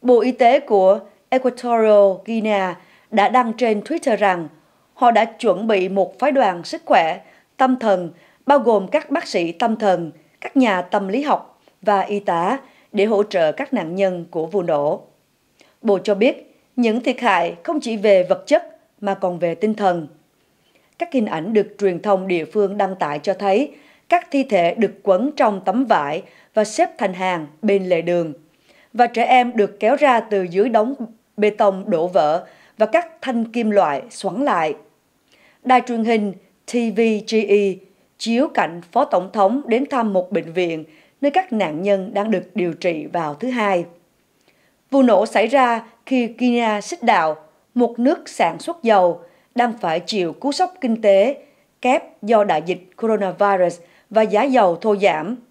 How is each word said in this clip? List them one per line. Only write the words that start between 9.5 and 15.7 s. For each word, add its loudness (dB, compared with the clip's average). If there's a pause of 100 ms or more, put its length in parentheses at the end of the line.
tâm -2
thần, 0 (300)
các -4
nhà 2
tâm -4
lý -4
học -4 (200)
và 2
y -4
tá -2 (340)
để 0
hỗ 0
trợ 0
các -8
nạn -4
nhân -2
của -6
vụ -4
nổ. -2 (800)